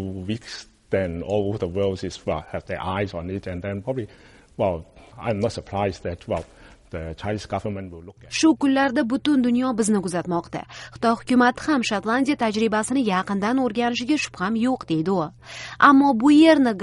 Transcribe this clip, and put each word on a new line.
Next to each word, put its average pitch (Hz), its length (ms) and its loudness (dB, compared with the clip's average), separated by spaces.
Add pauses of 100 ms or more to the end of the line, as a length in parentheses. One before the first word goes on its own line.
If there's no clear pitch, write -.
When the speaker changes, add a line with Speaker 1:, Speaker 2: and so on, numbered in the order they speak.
(280)
Speaker 1:
weeks, - 400 -8 (220)
then 90 320 -2
all 101 280 -2
over 107 80 -4
the 95 100 -4
world 95 360 -4
is, - 220 -10
well, 76 260 -4
have 87 140 -10
their 85 160 -8
eyes 95 320 -4
on 85 160 -8
it, 98 180 -8
and 90 140 -8
then 101 200 -8
probably, 131 260 -6 (500)
well, 90 280 -2 (320)
I'm 107 220 -4
not 110 120 0
surprised 101 520 -6
that, 87 240 -10
well, 85 180 -4 (460)
the 80 260 -10
Chinese 104 280 -6
government 98 460 -8
will 82 120 -16
look 90 200 -20
at - 100 -16
Speaker 2:
Shu 320 220 4
kunlarda 269 480 0
butun 269 400 0
dunyo 247 340 2
bizni 214 240 2
kuzatmoqda. 170 600 -4 (320)
Xitoy 233 260 0
hukumati 247 480 2
ham 294 160 2
Shotlandiya 233 540 0
tajribasini 220 680 0
yaqindan 202 580 0
o'rganishiga 240 640 0
shubham 214 400 -2
yo'q, 254 260 -2
deydi 160 200 0
u. 180 120 2 (560)
Ammo 277 340 8
bu 240 180 6
yerni 294 520 8